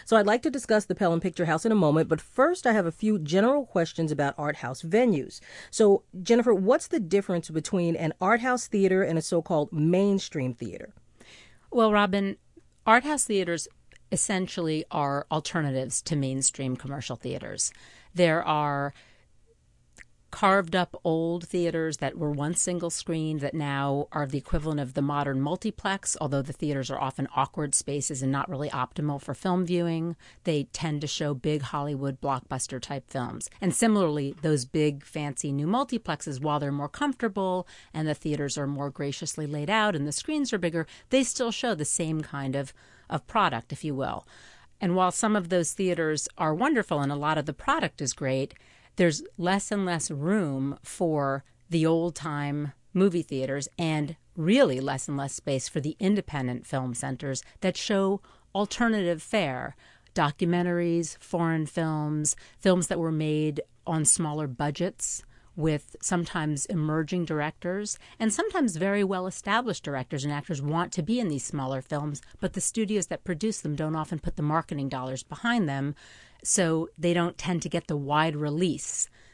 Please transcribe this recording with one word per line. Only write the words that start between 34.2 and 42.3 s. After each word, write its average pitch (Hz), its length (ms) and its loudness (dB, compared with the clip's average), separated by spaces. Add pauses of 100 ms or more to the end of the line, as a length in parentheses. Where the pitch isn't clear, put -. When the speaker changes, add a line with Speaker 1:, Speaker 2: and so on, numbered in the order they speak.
Speaker 2:
those 151 240 2
big 151 400 0
fancy 147 460 -6
new 143 160 -2
multiplexes, 190 760 -2
while 147 200 0
they're 143 100 -2
more 143 180 -4
comfortable 196 800 -2 (260)
and 156 140 -2
the 151 80 0
theaters 147 420 -4
are 139 120 -2
more 143 200 -4
graciously 143 600 -6
laid 147 200 -4
out 214 280 2
and 143 100 0
the 147 60 -4
screens 294 400 -4
are 214 60 -2
bigger, 165 280 -2 (220)
they 262 160 4
still 233 260 -2
show 226 240 -2
the 151 100 -4
same 156 360 -2
kind 139 340 -6